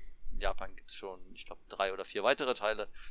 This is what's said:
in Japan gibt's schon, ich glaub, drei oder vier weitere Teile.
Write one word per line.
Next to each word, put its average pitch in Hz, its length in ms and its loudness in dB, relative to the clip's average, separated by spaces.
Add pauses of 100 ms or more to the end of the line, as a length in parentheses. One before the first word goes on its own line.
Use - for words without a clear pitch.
(320)
in - 100 4
Japan 95 340 2
gibt's - 200 -8
schon, 92 240 -8 (140)
ich - 120 -12
glaub, - 120 -10 (120)
drei 98 240 2
oder 95 120 -4
vier 101 180 -2
weitere 127 300 6
Teile. 104 340 2 (240)